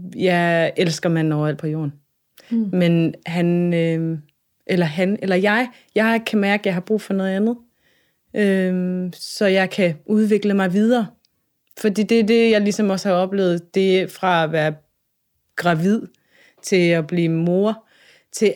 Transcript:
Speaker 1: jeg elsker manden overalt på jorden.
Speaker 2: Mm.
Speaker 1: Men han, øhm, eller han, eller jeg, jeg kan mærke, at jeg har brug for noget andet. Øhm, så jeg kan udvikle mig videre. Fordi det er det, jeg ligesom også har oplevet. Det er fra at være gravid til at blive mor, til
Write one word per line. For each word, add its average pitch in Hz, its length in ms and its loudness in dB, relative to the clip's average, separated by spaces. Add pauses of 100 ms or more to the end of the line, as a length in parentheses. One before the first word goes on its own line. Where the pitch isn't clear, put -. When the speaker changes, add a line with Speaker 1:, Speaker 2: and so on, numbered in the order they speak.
(160)
Speaker 1:
jeg 170 600 2
elsker 175 320 0
manden 160 240 0
overalt 151 260 -2
på - 80 -8
jorden. 156 260 -4 (580)
Speaker 2:
Mm. 226 220 -2
Speaker 1:
Men 170 420 2 (120)
han, 175 480 0
øhm, 165 440 -2 (480)
eller 175 200 0
han, 185 360 -2
eller 190 140 0
jeg, 208 320 0 (260)
jeg 226 320 2
kan 214 120 -2
mærke, 202 220 0
at 208 60 -8
jeg 190 80 0
har 180 60 -2
brug 208 200 -2
for 202 140 -6
noget 190 220 -2
andet. 220 200 0 (800)
Øhm, 185 800 -2
så - 340 -4
jeg 190 240 2
kan 175 240 0 (120)
udvikle 208 480 2
mig 190 180 0
videre. 220 340 2 (720)
Fordi 214 240 0
det 226 180 2
er 220 40 2
det, 226 260 4
jeg 208 100 4
ligesom 208 300 0
også 190 180 -4
har 185 80 2
oplevet. 185 580 -2
Det 190 260 2
er 175 80 -2
fra 175 360 0
at 156 80 -4
være 156 220 0 (840)
gravid 175 460 0 (600)
til 180 280 2
at 170 160 0
blive 170 220 0
mor, 180 580 0 (460)
til - 240 0